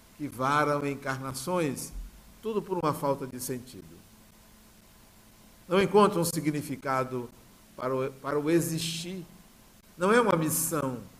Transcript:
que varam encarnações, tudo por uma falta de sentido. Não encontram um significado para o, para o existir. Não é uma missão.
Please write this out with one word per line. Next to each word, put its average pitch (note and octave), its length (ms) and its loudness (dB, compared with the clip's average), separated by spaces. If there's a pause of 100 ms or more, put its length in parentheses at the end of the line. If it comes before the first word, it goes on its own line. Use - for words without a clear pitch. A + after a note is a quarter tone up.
(180)
que D3 100 -8
varam C#3+ 580 0
encarnações, C3+ 1080 -4 (480)
tudo G#3+ 200 -2
por F#3+ 160 -4
uma D#3+ 160 0
falta C3+ 320 -2
de B2+ 140 -10
sentido. A#2 580 -10 (1700)
Não F3+ 140 4
encontram G3 400 6
um E3 40 2
significado C3+ 1040 -2 (460)
para B2+ 200 -2
o, C3 160 -2
para C#3+ 260 -4
o D3 120 0
existir. E3+ 760 0 (720)
Não F#3 140 4
é A#3 80 6
uma G#3 160 4
missão. D3 640 0 (200)